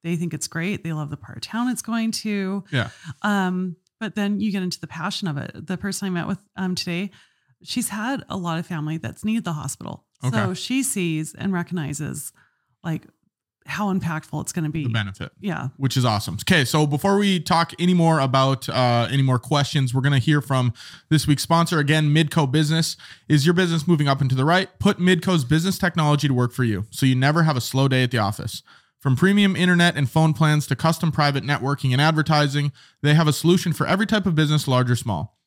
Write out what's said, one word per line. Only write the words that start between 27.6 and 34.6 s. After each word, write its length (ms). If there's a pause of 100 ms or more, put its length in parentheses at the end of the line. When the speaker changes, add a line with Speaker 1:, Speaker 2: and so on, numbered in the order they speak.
Speaker 2:
slow 260
day 160
at 80
the 80
office. 440 (360)
From 160
premium 420
internet 400
and 140
phone 240
plans 320
to 100
custom 360
private 320
networking 480
and 80
advertising, 720 (300)
they 120
have 140
a 40
solution 400
for 140
every 200
type 200
of 80
business, 340